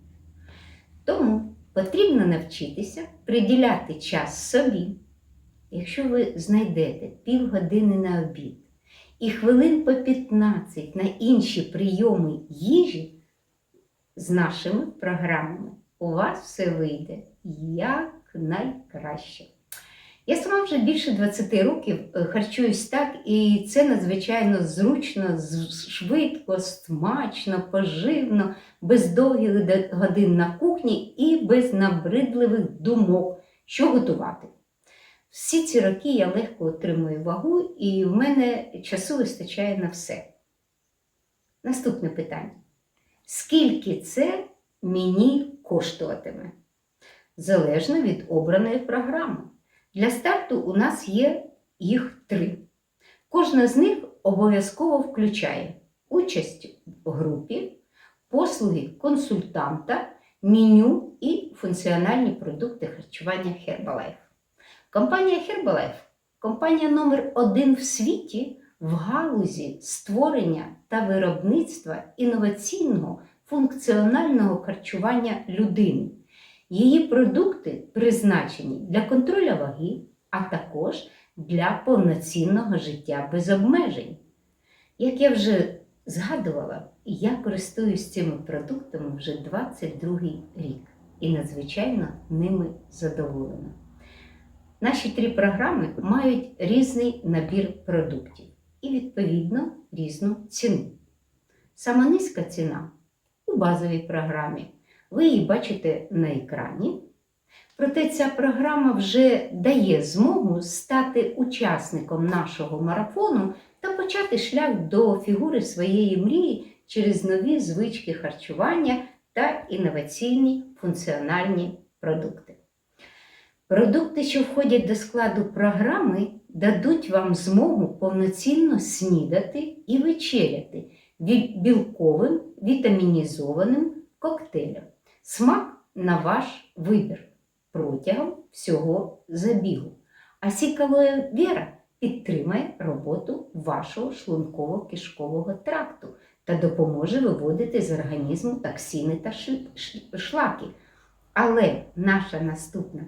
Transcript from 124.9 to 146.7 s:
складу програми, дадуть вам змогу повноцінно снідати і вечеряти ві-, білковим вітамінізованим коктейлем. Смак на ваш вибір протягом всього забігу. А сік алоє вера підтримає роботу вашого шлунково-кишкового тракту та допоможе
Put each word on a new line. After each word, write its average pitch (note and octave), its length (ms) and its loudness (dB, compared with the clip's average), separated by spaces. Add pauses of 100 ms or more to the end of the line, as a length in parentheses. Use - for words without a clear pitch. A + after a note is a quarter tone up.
складу G#3+ 500 -2
програми, G#3 840 0 (220)
дадуть G3+ 600 2
вам F#3 260 2
змогу G3+ 520 4
повноцінно G3+ 920 2
снідати F3+ 1000 0 (100)
і B3+ 100 2
вечеряти - 920 -2 (280)
ві-, F#3+ 420 2
білковим G3+ 800 2 (220)
вітамінізованим F#3+ 1300 2 (280)
коктейлем. - 640 -6 (380)
Смак - 560 0 (180)
на F3+ 220 0
ваш G3 580 -4
вибір F#3 520 0 (440)
протягом F3+ 600 -4 (180)
всього E3 760 -2
забігу. F3+ 640 -2 (480)
А G3+ 120 -2
сік - 280 -2
алоє C#4 540 2
вера E4+ 400 0 (260)
підтримає F#3 800 -4
роботу D#3+ 760 -6
вашого E3 580 -6
шлунково-кишкового E3 1500 -6
тракту - 440 -8 (360)
та E3+ 140 0
допоможе D#3+ 640 0